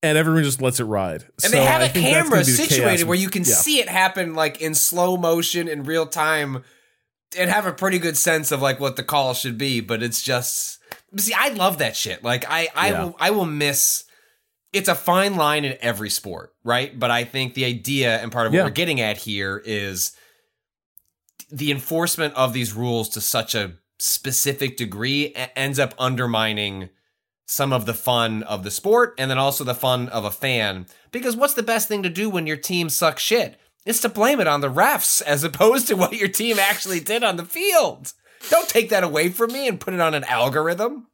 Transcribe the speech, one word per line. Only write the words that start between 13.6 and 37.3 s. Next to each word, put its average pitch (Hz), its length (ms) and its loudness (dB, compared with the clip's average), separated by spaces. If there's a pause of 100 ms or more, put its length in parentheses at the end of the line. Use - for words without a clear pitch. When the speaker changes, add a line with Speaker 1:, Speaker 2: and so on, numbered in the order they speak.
Speaker 2:
it's 196 160 0
a 180 80 4
fine 190 400 2
line 151 300 2
in 131 160 -4
every 107 300 -2
sport, 90 420 -8 (100)
right? 127 340 -2
But 120 140 0
I 120 120 2
think 127 320 -4
the 131 100 0
idea 123 560 0
and 113 100 -8
part 117 160 0
of 113 60 0
what 170 60 4
Speaker 1:
Yeah. 190 60 4
Speaker 2:
we're 139 40 0
getting 151 320 -2
at 107 160 0
here 98 480 -6
is 101 460 -4 (1400)
the 147 200 -2
enforcement 160 640 -2
of 127 180 2
these 117 200 -4
rules 117 360 -2
to 107 120 -6
such 113 340 -2
a 101 180 -2 (260)
specific 135 800 -2
degree 127 580 -4
e-, 127 100 -6 (100)
ends 135 240 -2
up 131 180 0
undermining 110 920 -2 (600)
some 139 220 0
of 123 140 0
the 113 80 -4
fun 113 500 0
of 101 220 -6
the 101 40 -6
sport 233 480 2
and 135 140 -2
then 131 60 0
also 135 260 0
the 123 100 -2
fun 127 360 0
of 104 160 -4
a 101 60 -2
fan. 104 540 -2 (260)
Because 247 240 -4
what's 277 180 0
the 240 100 -4
best 226 240 -2
thing 202 160 -4
to 185 60 -2
do 196 200 -4
when 180 160 -2
your 156 120 -4
team 170 320 -2
sucks 156 340 0
shit? 214 340 0 (280)
It's 226 160 -2
to 240 80 0
blame 233 320 2
it 175 60 2
on 147 120 2
the 139 100 0
refs 202 520 2
as 147 240 0
opposed 220 420 4
to 220 80 2
what 180 160 2
your 208 160 -2
team 214 320 0
actually 196 400 0
did 214 240 -2
on 190 140 0